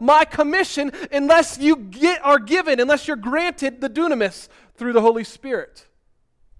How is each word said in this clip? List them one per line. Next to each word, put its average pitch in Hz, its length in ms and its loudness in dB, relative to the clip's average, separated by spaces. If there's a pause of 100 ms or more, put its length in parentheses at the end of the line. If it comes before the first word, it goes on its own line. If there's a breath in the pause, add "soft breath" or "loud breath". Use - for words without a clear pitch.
my 302 240 4
commission 302 680 -2 (220 loud breath)
unless 285 440 2
you 294 200 2
get, 262 460 -2
are 285 160 4
given, 277 420 0
unless 277 260 0
you're 302 80 -4
granted 269 640 -4
the 262 100 -4
dunamis 247 600 -2 (260 soft breath)
through 240 180 -6
the 226 80 4
Holy 226 220 2
Spirit." - 640 -12 (720)